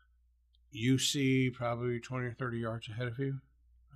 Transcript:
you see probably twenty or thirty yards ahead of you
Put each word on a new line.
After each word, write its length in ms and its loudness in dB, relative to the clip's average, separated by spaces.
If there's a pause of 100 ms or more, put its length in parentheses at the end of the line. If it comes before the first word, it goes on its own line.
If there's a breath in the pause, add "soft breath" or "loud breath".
(720 soft breath)
you 260 4
see 520 4
probably 500 -2
twenty 260 -4
or 80 -6
thirty 240 -4
yards 320 -4
ahead 180 -4
of 120 -6
you 200 -2 (560)